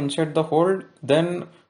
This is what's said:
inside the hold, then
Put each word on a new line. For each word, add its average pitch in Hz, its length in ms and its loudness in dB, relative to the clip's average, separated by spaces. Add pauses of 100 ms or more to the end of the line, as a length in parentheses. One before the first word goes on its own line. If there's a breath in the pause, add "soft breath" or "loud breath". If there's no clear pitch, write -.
inside 147 320 -2
the 160 100 2
hold, 175 420 0 (180)
then 165 440 0 (220 soft breath)